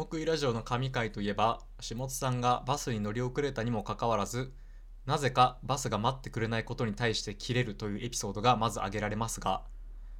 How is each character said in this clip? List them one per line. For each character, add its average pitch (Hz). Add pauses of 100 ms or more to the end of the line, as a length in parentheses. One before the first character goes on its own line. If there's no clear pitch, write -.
食 160
い 160
ラ 160
ジ 143
オ 120
の 113
神 131
回 113
と 104
い 101
え 101
ば、 110 (180)
下 120
津 131
さ 135
ん 123
が 123
バ 139
ス 135
に 107
乗 104
り 120
遅 127
れ 139
た 113
に 120
も 107
か -
か 123
わ 117
ら 98
ず、 131 (540)
な 147
ぜ 135
か 131
バ 135
ス 123
が 110
待 127
っ -
て -
く -
れ 110
な 113
い 110
こ 120
と 123
に 104
対 113
し -
て 101
キ -
レ 123
る 104
と 107
い 101
う -
エ 120
ピ -
ソ 104
ー -
ド 101
が 113
ま 110
ず 104
挙 98
げ 104
ら 104
れ 104
ま 113
す -
が、 92 (560)